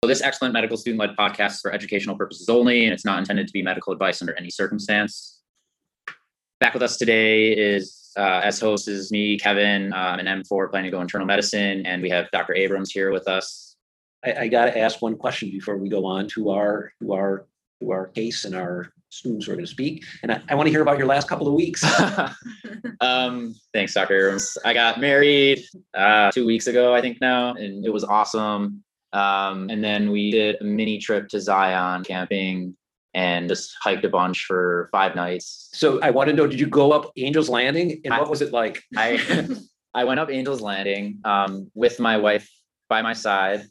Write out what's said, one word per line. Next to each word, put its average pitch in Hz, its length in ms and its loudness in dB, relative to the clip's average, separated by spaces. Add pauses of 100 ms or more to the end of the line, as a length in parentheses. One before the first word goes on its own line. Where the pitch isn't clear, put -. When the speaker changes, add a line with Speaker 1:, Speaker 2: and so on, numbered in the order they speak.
(100)
Speaker 1:
This 131 120 2
excellent 131 300 -2
medical 113 240 -2
student-led 107 400 -2
podcast 101 360 0
is - 80 -12
for 95 120 -6
educational 101 440 -4
purposes - 320 -8
only, 120 360 6
and 107 80 2
it's - 120 -6
not 98 160 0
intended 98 260 -2
to - 60 -14
be 98 100 -2
medical 92 300 -4
advice 92 280 -2
under 90 140 -6
any 90 160 -10
circumstance. 104 880 -4 (1200)
Back 123 160 2
with 127 80 0
us 120 140 -2
today 110 560 4
is, 101 640 0
uh, 95 240 2
as 101 160 0
hosts 107 300 0
is 101 240 -6
me, 104 260 0
Kevin. 101 540 0
Uh, 95 40 -4
I'm 90 220 -2
an 90 80 -6
M 95 160 -4
four 95 260 -2
planning 92 220 -4
to 92 60 -6
go 90 40 -4
internal 92 280 -4
medicine, 98 580 0
and 90 160 -4
we 90 80 -2
have 87 220 0
Doctor 87 240 -2
Abrams 95 340 0
here 98 220 -2
with 95 160 -2
us. - 480 -6 (480)
Speaker 2:
I, 127 100 -2
I 120 140 -2
gotta 120 280 4
ask 110 240 0
one 110 160 -2
question 120 320 -6
before 98 280 -6
we 98 120 -6
go 101 160 -2
on 95 260 -2
to 107 200 -2
our, 104 500 -2
to 107 120 -4
our, 98 340 -2 (340)
to 110 120 -4
our 95 160 -4
case 113 360 -6
and 95 120 -8
our 87 360 -8 (180)
students 110 360 -8
who 101 60 -6
are - 20 -4
gonna 85 140 -8
speak. 151 340 -6 (220)
And 117 80 -2
I, - 160 -4
I 143 80 0
wanna 151 140 4
hear 151 120 4
about 143 160 4
your 135 80 0
last 139 220 2
couple - 180 -2
of 143 80 2
weeks. 160 340 0
Speaker 1:
<laughs> 202 1120 -2
Um, 123 540 0 (180)
thanks, 101 220 -2
Doctor 98 240 2
Abrams. 98 460 0
I 117 100 4
got 113 240 2
married, 139 640 6 (320)
uh, 104 380 6
two 123 140 2
weeks 113 200 2
ago, 123 260 6
I 123 80 6
think 120 200 -4
now, 123 340 0
and 101 320 -8
it 110 60 0
was 104 100 -2
awesome. 104 800 0 (300)
Um, 98 580 0
and 107 120 -4
then 104 300 0
we 104 180 0
did 107 300 2
a 107 40 -10
mini 107 340 -2
trip 101 320 -2
to 104 100 -4
Zion 92 640 0
camping 92 720 -4 (360)
and 87 360 0
just - 340 -4
hiked 98 220 -2
a 101 40 2
bunch 90 360 0
for 90 480 0
five 95 240 0
nights. 87 560 -8
Speaker 2:
So 139 280 2
I 156 100 2
wanna 139 220 4
know, 147 140 4
did 127 140 -2
you 143 80 0
go 143 240 6
up 147 260 0
Angel's 143 300 0
Landing? 139 560 0
And 123 100 -2
Speaker 1:
I 117 60 2
Speaker 2:
what 151 100 -2
was 147 100 -2
it 143 120 -4
like? 117 280 -2 (160)
Speaker 1:
I, 120 520 0 (260)
<laughs> - 200 -20
I 123 100 0
went 131 160 0
up 156 100 -4
Angel's 131 300 -4
Landing, 101 640 -4
um, 98 500 0
with 117 240 2
my 117 200 2
wife 104 300 2 (400)
by 110 140 2
my 113 100 -2
side. 101 580 0